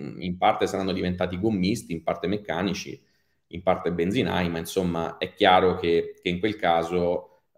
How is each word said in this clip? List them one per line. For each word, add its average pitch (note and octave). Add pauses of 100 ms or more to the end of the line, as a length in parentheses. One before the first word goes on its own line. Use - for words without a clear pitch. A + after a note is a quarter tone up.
(160)
mm, -
in F2+
parte G#2
saranno F#2+
diventati F2+
gommisti, G#2
in E2
parte E2+
meccanici, F2 (480)
in F2
parte F2+
benzinai, F2+
ma E2
insomma E2+
è -
chiaro F#2
che, E2+
che F#2
in F2
quel E2+
caso, F2 (300)